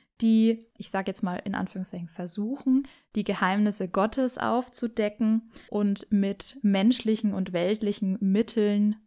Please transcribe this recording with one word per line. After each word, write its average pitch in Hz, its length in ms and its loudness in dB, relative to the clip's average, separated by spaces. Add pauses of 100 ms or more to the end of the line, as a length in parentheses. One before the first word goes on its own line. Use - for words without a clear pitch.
(220)
die, 226 460 4 (100)
ich - 140 -14
sag 190 160 -4
jetzt 190 160 -6
mal 180 140 -2
in 196 180 -6
Anführungszeichen, 185 540 -8
versuchen, 254 800 -2 (280)
die 214 80 0
Geheimnisse 196 640 0
Gottes 220 500 0
aufzudecken 226 1120 -2 (200)
und 202 420 0
mit 196 500 -2
menschlichen 214 720 2
und 185 200 -4
weltlichen 202 680 -2
Mitteln 208 840 2